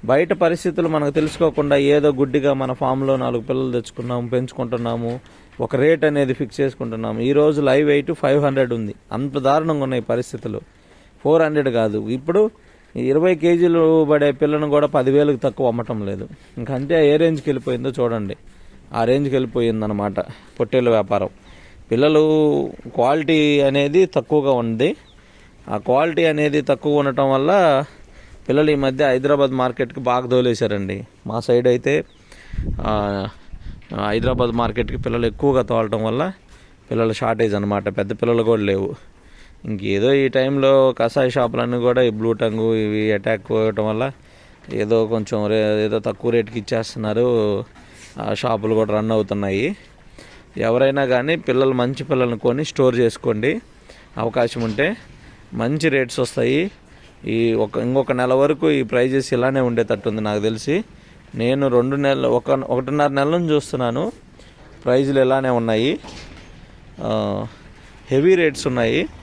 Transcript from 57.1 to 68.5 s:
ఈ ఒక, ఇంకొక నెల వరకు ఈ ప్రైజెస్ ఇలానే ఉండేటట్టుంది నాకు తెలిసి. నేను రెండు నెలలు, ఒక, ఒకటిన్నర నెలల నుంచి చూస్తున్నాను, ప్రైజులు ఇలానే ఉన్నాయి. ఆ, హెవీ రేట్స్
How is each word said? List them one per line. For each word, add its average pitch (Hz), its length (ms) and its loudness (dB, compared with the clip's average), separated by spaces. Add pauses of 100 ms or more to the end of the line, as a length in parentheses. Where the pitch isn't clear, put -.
ఈ 113 260 0
ఒక, 110 240 -2
ఇంకొక 123 340 -2
నెల 127 220 0
వరకు 143 380 2
ఈ 139 120 0
ప్రైజెస్ 127 500 0
ఇలానే 131 260 0
ఉండేటట్టుంది 113 640 -2
నాకు 104 200 -2
తెలిసి. 113 420 -2 (520)
నేను 135 320 0
రెండు 123 280 2
నెలలు, 139 320 0
ఒక, 120 220 0
ఒకటిన్నర 135 580 0
నెలల 139 220 0
నుంచి 165 260 0
చూస్తున్నాను, 131 560 -2 (720)
ప్రైజులు 135 340 2
ఇలానే 131 300 2
ఉన్నాయి. 117 500 0 (1040)
ఆ, 107 440 -4 (640)
హెవీ 151 240 4
రేట్స్ 160 320 0